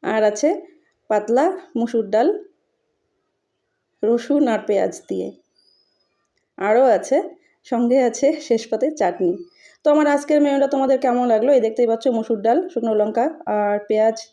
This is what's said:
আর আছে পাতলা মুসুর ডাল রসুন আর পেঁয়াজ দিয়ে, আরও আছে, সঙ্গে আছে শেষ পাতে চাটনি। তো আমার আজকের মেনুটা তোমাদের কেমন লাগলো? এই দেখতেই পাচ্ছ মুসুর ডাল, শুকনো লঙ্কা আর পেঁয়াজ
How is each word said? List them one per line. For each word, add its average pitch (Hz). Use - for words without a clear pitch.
আর 220
আছে 208
পাতলা 220
মুসুর 226
ডাল 233
রসুন 240
আর 214
পেঁয়াজ 190
দিয়ে, 190
আরও 214
আছে, -
সঙ্গে 240
আছে 240
শেষ 226
পাতে 220
চাটনি। 180
তো -
আমার 302
আজকের 285
মেনুটা 277
তোমাদের 269
কেমন 247
লাগলো? 220
এই 240
দেখতেই 220
পাচ্ছ 226
মুসুর 220
ডাল, 240
শুকনো 226
লঙ্কা 214
আর 208
পেঁয়াজ 220